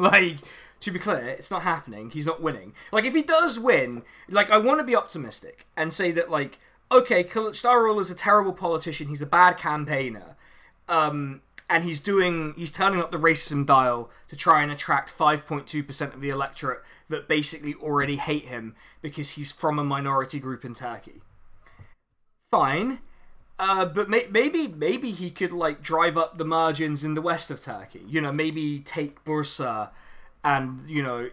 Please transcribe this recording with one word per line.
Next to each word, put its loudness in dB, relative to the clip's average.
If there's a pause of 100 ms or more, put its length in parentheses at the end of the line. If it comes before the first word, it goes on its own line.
Like, 4 (400)
to -8
be -6
clear, -2
it's -10
not -4
happening. -6
He's -8
not -4
winning. -6 (200)
Like, 2
if -2
he 4
does 2
win, 2 (240)
like, 2
I 6
wanna 4
be 2
optimistic -4 (100)
and -2
say 0
that, 0
like, -4 (320)
okay, 6
Kılıçdaroğlu 2
is -2
a -8
terrible 4
politician. -4
He's -8
a -6
bad 8
campaigner. -6 (520)
Um, -2 (260)
and 2
he's -4
doing, 0
he's -10
turning 0
up -4
the -6
racism 2
dial 4 (200)
to -16
try 4
and -2
attract -2
five 2
point -8
two -6
percent -8
of -16
the -6
electorate -6 (260)
that -6
basically -2
already -2
hate -4
him -12 (260)
because -8
he's -6
from -2
a -2
minority -2
group -10
in -12
Turkey. -14 (1300)
Fine. 2 (600)
Uh, 2
but -2
may-, 2
maybe, 2
maybe -2
he -8
could, -4
like, -2
drive 2
up 0
the -4
margins 0
in -4
the -2
west -2
of -10
Turkey. -14
You -2
know, -4
maybe -4
take -8
Bursa -4 (540)
and, -2
you -2
know, -6